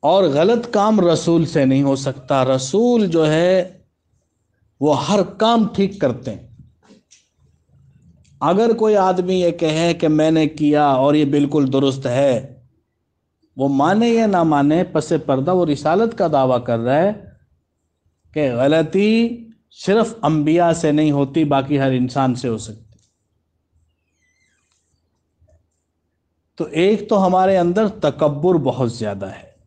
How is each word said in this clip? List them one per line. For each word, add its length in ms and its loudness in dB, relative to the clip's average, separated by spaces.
और 240 2
गलत 460 0
काम 280 2
रसूल 440 2
से 200 0
नहीं 180 2
हो 120 0
सकता। 480 -2
रसूल 640 0
जो 160 0
है, 540 0
वो 120 2
हर 300 0
काम 280 2
ठीक 340 -4
करते 300 -4
हैं। 140 -16
अगर 320 2
कोई 220 0
आदमी 400 0
ये 180 0
कहे 400 -2
कि 160 -2
मैंने 380 2
किया 480 0
और 200 2
ये 120 2
बिल्कुल 420 0
दुरुस्त 360 -2
है, 520 -2
वो 100 -2
माने 420 2
या 180 2
ना 160 2
माने, 420 2
पसे 340 -4
पर्दा 340 -2
वो 120 2
रिसालत 480 0
का 140 0
दावा 320 0
कर 200 -2
रहा 180 0
है 160 0
कि 160 -2
गलती 920 0
सिर्फ 460 -2
अंबिया 500 2
से 180 -2
नहीं 200 2
होती, 340 0
बाकी 320 -2
हर 160 0
इंसान 420 -2
से 120 -8
हो 100 -4
सकती। 260 -14
तो 80 -4
एक 420 0
तो 60 2
हमारे 400 2
अंदर 320 0
तकब्बुर 600 0
बहुत 360 -2
ज़्यादा 320 -8
है 280 -18